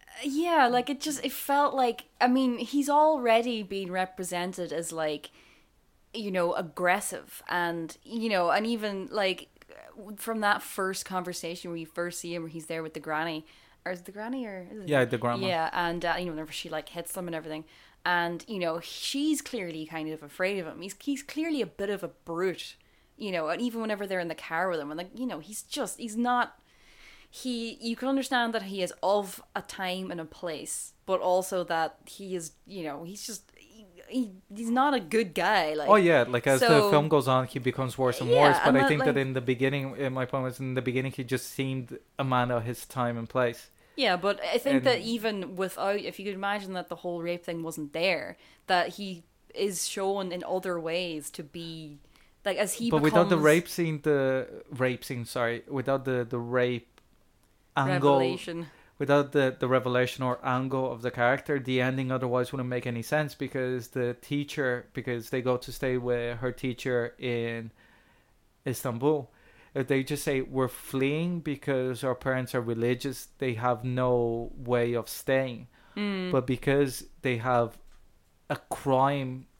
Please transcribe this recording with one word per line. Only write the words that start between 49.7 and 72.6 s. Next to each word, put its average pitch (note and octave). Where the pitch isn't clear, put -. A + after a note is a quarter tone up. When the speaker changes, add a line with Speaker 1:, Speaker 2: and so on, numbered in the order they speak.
Speaker 1:
shown G3
in F3+
other F3+
ways E3
to -
be, D#3+
like, G3
as F#3
he -
Speaker 2:
But D#3
without F3
the F3+
Speaker 1:
becomes D3+
Speaker 2:
rape D#3+
scene, D#3+
the C3
rape B2+
scene, A#2+
sorry, A#2
without C3+
the, B2+
the A#2+
rape B2
angle, C#3+
Speaker 1:
Revelation. E3
Speaker 2:
without C#3+
the, C3
the B2+
revelation B2+
or B2
angle C3
of A#2
the B2
character, C3+
the B2+
ending C3
otherwise B2
wouldn't B2+
make B2
any A#2
sense, D3+
because B2+
the B2
teacher, C#3
because A#2+
they C3
go B2
to -
stay B2+
with A#2+
her B2
teacher A#2+
in A#2
Istanbul, C3
if C3+
they C3+
just C#3+
say, C#3
"We're C3
fleeing D#3
because C3
our B2+
parents C3
are B2+